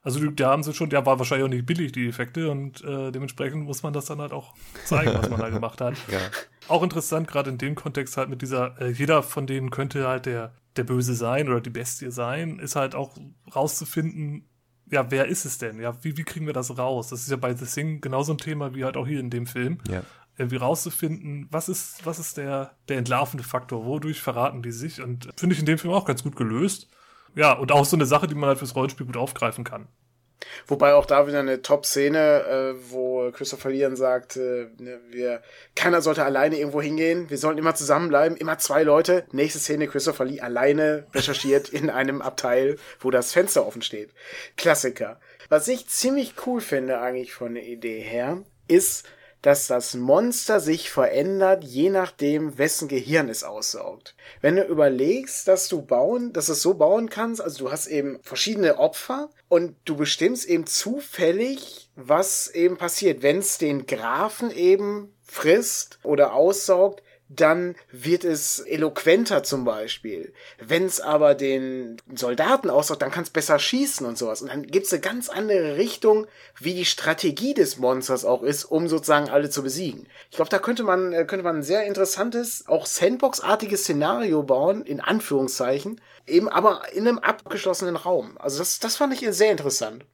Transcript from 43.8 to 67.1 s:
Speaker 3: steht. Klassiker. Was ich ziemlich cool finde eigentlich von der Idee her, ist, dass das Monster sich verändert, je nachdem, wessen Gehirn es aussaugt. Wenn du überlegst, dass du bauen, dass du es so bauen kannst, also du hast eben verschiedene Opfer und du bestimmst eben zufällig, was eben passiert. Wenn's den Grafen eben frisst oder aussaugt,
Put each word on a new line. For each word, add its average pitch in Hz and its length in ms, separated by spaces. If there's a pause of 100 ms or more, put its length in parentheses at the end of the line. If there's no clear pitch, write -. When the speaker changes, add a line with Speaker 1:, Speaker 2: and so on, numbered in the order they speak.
Speaker 3:
steht. 104 320 (420)
Klassiker. 127 640 (300)
Was 208 180
ich 254 200
ziemlich 262 460 (120)
cool 247 160
finde 131 380
eigentlich 127 340
von 117 200
der 117 120
Idee 117 340
her, 123 420 (240)
ist, - 380 (380)
dass 143 260
das 123 260
Monster 196 640
sich 156 300
verändert, 190 760
je 139 240
nachdem, 156 720
wessen 156 300
Gehirn 135 420
es 110 120
aussaugt. 101 720 (280)
Wenn 156 140
du 190 100
überlegst, 151 800
dass 185 200
du 170 120
bauen, 214 540
dass 160 120
du 165 60
es 139 80
so 185 140
bauen 190 340
kannst, 226 320
also 139 240
du 127 80
hast 151 140
eben 139 360
verschiedene 185 560
Opfer 269 520 (180)
und 170 280 (100)
du 156 100
bestimmst 160 500
eben 165 200
zufällig, 240 1300
was 147 520
eben 175 280
passiert. 170 460
Wenn's 165 340
den 143 300
Grafen 143 640
eben 202 640 (100)
frisst - 800
oder 143 320
aussaugt, 190 680 (300)